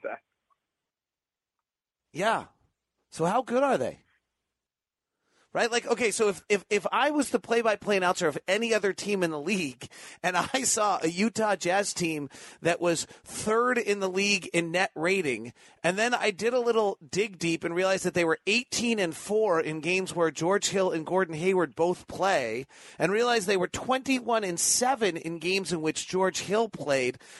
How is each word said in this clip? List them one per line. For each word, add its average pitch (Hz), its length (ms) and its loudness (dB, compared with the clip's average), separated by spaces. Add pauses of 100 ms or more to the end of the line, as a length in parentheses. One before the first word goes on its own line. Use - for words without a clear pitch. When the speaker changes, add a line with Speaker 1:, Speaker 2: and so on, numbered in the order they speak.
Speaker 1:
that. - 160 -10 (1900)
Speaker 2:
Yeah. 185 320 0 (640)
So 160 140 -2
how 208 160 2
good 240 220 0
are 262 140 2
they? 104 220 -4 (1600)
Right? 214 160 2
Like, 233 140 0
okay, 233 240 0
so 208 200 2
if, 196 200 -4
if, 202 220 2
if 202 200 0
I 254 200 2
was 294 180 0
the 233 100 0
play-by-play 214 580 0
announcer 180 300 2
of 143 200 0
any 220 260 2
other 202 180 2
team 190 300 -2
in 170 80 2
the 156 100 -4
league 156 480 -4 (360)
and 180 140 0
<laughs> 165 160 0
I 269 100 0
saw 208 400 2
a 165 40 0
Utah 202 480 2
Jazz 190 380 0
team 156 340 -4 (360)
that 170 180 2
was 170 240 0 (180)
third 240 540 0
in 202 220 0
the 190 100 0
league 196 380 0
in 170 240 0
net 180 240 0
rating, 151 580 -2 (300)
and 180 120 2
then 233 200 2
I 220 160 0
did 208 240 -2
a 254 40 4
little 220 380 2 (100)
dig 196 300 -2
deep 165 260 -2
and 170 120 -4
realized 190 280 2
that 175 120 -2
they 175 100 4
were 160 220 0
eighteen 226 500 0
and 170 180 -2
four 208 440 2
in 156 200 -4
games 180 360 -2
where 165 160 2
George 185 380 0
Hill 185 200 2
and 160 160 -2
Gordon 175 300 0
Hayward 170 400 0
both 175 320 0
play, 135 580 -2 (320)
and 160 140 2
realized 233 340 2
they 202 100 2
were 180 120 0
twenty-one 254 760 -2
and 175 160 -4
seven 226 580 2
in 165 200 -6
games 185 340 -2
in 165 120 -2
which 156 240 -2
George 185 320 0
Hill 214 280 0
played, 131 520 0 (200)